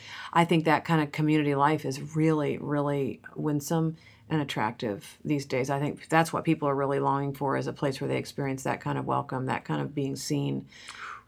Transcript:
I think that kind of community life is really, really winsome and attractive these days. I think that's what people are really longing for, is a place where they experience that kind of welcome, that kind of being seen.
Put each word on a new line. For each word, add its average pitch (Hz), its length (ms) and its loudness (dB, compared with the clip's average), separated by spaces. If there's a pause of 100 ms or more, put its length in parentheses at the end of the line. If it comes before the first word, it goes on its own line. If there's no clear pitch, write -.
(340)
I 170 100 6
think 170 220 4
that 151 180 4
kind 160 180 4
of 147 120 -2
community 151 420 4
life 147 300 2
is 143 280 -6
really, 156 440 2
really 143 640 -2 (160)
winsome 156 580 0 (340)
and 156 120 0
attractive 117 840 -4
these 143 220 0
days. 131 240 0
I 139 100 0
think - 300 -4
that's 160 240 6
what - 100 -2
people 156 240 2
are 139 80 2
really 139 240 0
longing 139 340 0
for, 139 240 -2
is 131 100 -2
a - 60 -6
place 139 280 -2
where 139 80 -2
they 131 80 0
experience 135 460 -4
that 135 180 -2
kind 143 160 -2
of 131 80 -4
welcome, 131 400 -2
that 131 200 -2
kind 151 160 -2
of 135 140 -6
being 139 220 -2
seen. 139 500 -2 (600)